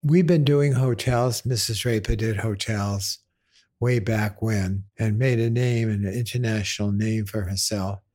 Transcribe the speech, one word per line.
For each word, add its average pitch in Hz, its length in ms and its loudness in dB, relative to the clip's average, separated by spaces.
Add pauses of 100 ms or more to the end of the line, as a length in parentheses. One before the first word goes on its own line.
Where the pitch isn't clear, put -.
We've 165 240 4
been 160 180 4
doing 143 280 4
hotels. 123 720 0
Missus 117 360 -2
Draper 113 360 0
did 110 220 -2
hotels 101 800 -4 (600)
way 123 180 2
back 107 420 -2
when 98 440 -2 (140)
and 110 200 0
made 127 200 2
a 113 120 2
name, 120 400 0
an 101 160 -2
international 107 840 -2
name 107 360 0
for 107 160 -6
herself 98 580 -4 (140)